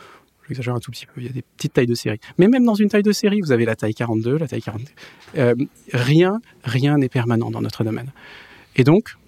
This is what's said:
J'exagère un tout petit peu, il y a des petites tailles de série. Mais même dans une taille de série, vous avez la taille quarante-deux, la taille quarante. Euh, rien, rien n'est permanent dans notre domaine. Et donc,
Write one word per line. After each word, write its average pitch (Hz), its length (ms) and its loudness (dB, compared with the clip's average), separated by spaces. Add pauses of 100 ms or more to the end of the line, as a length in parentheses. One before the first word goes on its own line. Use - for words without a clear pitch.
(480)
J'exagère 123 260 -6
un 123 60 -6
tout - 100 -10
petit - 160 -18
peu, - 160 -16
il 123 60 -10
y - 20 -12
a - 20 -12
des 123 120 -10
petites - 300 -10
tailles 135 120 4
de 113 80 0
série. 110 260 -4 (200)
Mais 175 80 6
même 247 180 4
dans 226 80 2
une 208 160 2
taille 208 140 2
de 208 80 2
série, 202 280 0
vous 160 120 -2
avez 117 140 4
la 110 100 -2
taille 110 180 -4
quarante-deux, 117 420 -2
la 156 120 -4
taille 117 160 -8
quarante. 110 180 -10 (560)
Euh, 120 160 2 (400)
rien, 160 460 2 (240)
rien 135 340 0
n'est 135 100 2
permanent 117 440 -2
dans 113 100 -6
notre 113 220 -6
domaine. 117 280 -6 (640)
Et 131 80 4
donc, 165 280 2 (160)